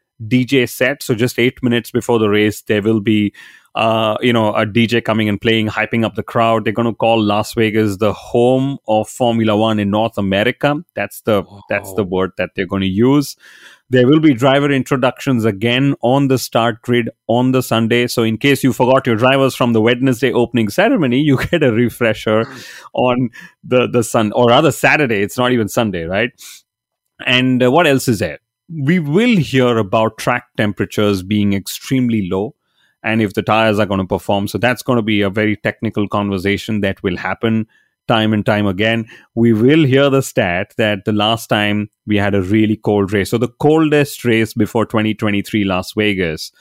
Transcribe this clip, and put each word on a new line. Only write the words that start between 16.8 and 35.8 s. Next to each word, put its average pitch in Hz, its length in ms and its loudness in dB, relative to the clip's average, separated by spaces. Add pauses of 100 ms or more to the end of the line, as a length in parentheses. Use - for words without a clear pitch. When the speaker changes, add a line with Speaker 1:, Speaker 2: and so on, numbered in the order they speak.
Speaker 1:
grid 120 280 -2 (180)
on 127 240 2
the 127 100 2
Sunday. 120 460 0
So 117 160 -2
in 110 140 0
case 139 260 0
you 127 100 2
forgot 131 320 2
your 117 100 2
drivers 131 380 2
from 120 200 0
the 110 80 4
Wednesday 123 500 2
opening 113 380 0
ceremony, 170 500 0
you 143 180 2
<laughs> - 140 -4
get 170 100 0
a 131 100 2
refresher 110 760 0
Speaker 2:
Hmm. - 120 -18 (360)
Speaker 1:
on 123 360 0 (340)
the, 123 240 2
the 120 140 0
Sun-, 110 300 0
or 123 160 2
rather 139 240 4
Saturday. 135 500 0
It's 104 160 -4
not 123 140 0
even 113 160 0
Sunday, 95 380 -4
right? 104 260 -2 (960)
And, 127 340 2
uh, 127 80 4
what 165 160 4
else 139 220 2
is 107 120 0
there? 80 200 -6 (280)
We 160 300 -2
will 196 400 2
hear 123 400 2
about 110 400 0
track 123 280 -2 (120)
temperatures 104 640 0
being 101 320 0
extremely 113 760 -2
low 98 280 -4 (480)
and 110 180 0
if 101 140 -2
the 90 80 -2
tires 110 340 2
are 107 80 2
gonna 98 220 -2
perform. 101 400 -2
So - 100 -8
that's 117 240 -2
gonna 120 220 -2
be 104 180 0
a 98 80 0
very 107 280 -2
technical 104 500 -4